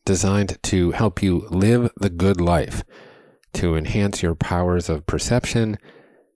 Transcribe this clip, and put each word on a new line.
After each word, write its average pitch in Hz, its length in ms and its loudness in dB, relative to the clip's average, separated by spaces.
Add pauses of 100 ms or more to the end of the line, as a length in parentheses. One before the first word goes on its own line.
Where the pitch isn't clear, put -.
designed 98 600 0
to 87 260 2
help 101 320 -2
you 92 280 0
live 113 460 2
the 98 140 -2
good 90 300 2
life, 87 420 0 (680)
to 85 240 0
enhance 101 440 -2
your 85 140 0
powers 90 540 0
of 78 180 -4
perception, 113 720 -2 (580)